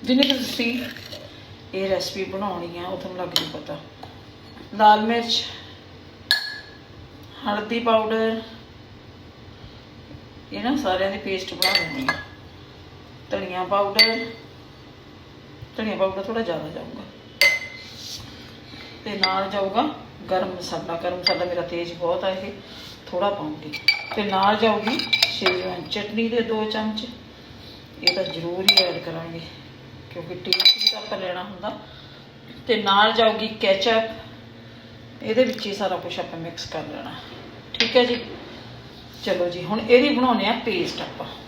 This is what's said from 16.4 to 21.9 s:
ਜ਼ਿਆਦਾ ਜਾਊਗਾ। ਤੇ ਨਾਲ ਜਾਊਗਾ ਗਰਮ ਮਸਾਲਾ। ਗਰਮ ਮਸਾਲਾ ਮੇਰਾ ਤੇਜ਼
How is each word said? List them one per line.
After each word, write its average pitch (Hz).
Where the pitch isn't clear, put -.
ਜ਼ਿਆਦਾ 156
ਜਾਊਗਾ। -
ਤੇ 220
ਨਾਲ 190
ਜਾਊਗਾ 208
ਗਰਮ 185
ਮਸਾਲਾ। 170
ਗਰਮ 180
ਮਸਾਲਾ 175
ਮੇਰਾ 175
ਤੇਜ਼ 170